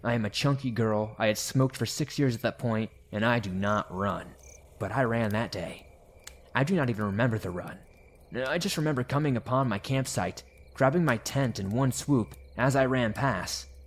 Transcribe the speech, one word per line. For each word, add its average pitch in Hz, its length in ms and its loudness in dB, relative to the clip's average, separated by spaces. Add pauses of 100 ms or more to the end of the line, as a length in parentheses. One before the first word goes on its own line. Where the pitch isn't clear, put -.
I 120 120 0
am 113 100 0
a 107 60 -2
chunky 139 400 0
girl. 110 480 0
I 113 80 2
had 107 120 2
smoked - 380 0
for 117 100 -2
six - 320 -4
years 131 160 2
at 104 80 -6
that 110 160 -2
point, 110 320 -2 (220)
and 107 120 0
I 120 140 4
do 101 120 -4
not 101 440 0
run. 95 320 -2 (520)
But 101 140 -4
I 131 120 0
ran 113 260 0
that 107 220 -2
day. - 340 -10 (680)
I 131 100 4
do 185 100 2
not 135 160 2
even 107 140 0
remember 110 340 2
the 92 120 -4
run. 87 280 -8 (680)
I 151 120 0
just 185 180 -2
remember 151 280 0
coming 143 320 0
upon 127 320 0
my 98 100 0
campsite, 123 640 -2 (320)
grabbing 151 300 4
my 120 140 2
tent 131 400 -2
in 95 120 -2
one 123 220 2
swoop 127 420 0 (240)
as 127 180 4
I 131 100 6
ran 123 260 2
past. - 560 -2 (180)